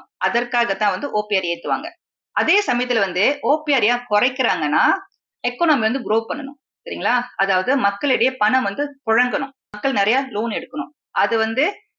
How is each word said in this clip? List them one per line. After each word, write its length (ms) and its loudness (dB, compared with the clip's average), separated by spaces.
அதற்காகத்தான் 800 0
வந்து 160 -6
ஓ 140 0
பி 120 0
ஆர் 140 -2
ஏத்துவாங்க. 380 -4
அதே 260 2
சமயத்துல 440 0
வந்து 200 0
ஓ 120 2
பி 100 0
ஆர் 180 2
ஏன் 180 -2
குறைக்கிறாங்கன்னா, 760 0
எக்கானமி 440 0
வந்து 160 -2
க்ரோ 240 2
பண்ணணும், 320 -8
சரிங்களா? 300 -2
அதாவது 400 2
மக்களிடையே 580 0
பணம் 340 2
வந்து 160 -4
புழங்கணும், 500 0
மக்கள் 320 -2
நிறைய 180 2
லோன் 300 -2
எடுக்கணும், 340 -8
அது 260 2
வந்து 280 0